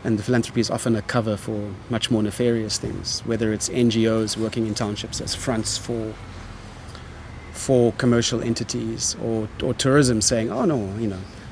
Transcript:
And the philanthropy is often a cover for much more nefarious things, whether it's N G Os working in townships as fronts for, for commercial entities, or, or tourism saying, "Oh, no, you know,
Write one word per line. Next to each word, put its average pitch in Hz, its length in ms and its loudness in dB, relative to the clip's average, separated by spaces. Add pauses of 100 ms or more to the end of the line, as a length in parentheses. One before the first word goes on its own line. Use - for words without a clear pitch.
And 110 160 2
the 101 40 -4
philanthropy 120 360 2
is 110 100 2
often 117 280 2
a 101 40 -2
cover 110 360 0
for 104 340 -6 (180)
much 117 220 0
more 110 100 4
nefarious 110 560 0
things, - 480 -6
whether 113 280 2
it's - 160 -2
N 120 200 4
G 113 160 4
Os 110 300 2
working 110 320 0
in 107 80 -2
townships 104 460 -4
as - 120 -4
fronts 110 440 -2
for, 113 360 -4 (1400)
for 120 400 4
commercial 120 500 2
entities, 113 800 -2
or, 110 240 -2 (160)
or 127 100 0
tourism 131 460 6
saying, 113 320 2
"Oh, 131 140 0
no, 156 120 4 (220)
you 113 80 0
know, 95 140 -4 (300)